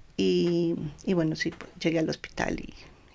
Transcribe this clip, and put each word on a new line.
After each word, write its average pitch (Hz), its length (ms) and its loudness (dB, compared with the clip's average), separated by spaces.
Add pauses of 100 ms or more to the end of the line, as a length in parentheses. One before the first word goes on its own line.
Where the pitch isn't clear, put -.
(160)
Y, 175 600 4 (300)
y 196 80 2
bueno, 160 220 2
sí, 160 160 -2
pues, - 180 -14 (100)
llegué 165 200 2
al 156 100 2
hospital - 500 -2
y, - 140 -12 (420)